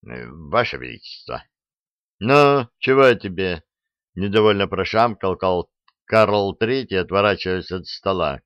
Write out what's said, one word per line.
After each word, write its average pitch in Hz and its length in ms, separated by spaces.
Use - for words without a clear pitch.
"Э, 60 220
Ваше 80 500
Величество". - 640
"Ну, 139 480
чего 131 380
тебе?" — 92 480
недовольно 101 540
прошамкал 95 720
Карл 101 400
Третий, 123 440
отворачиваясь 92 760
от 92 160
стола. 82 580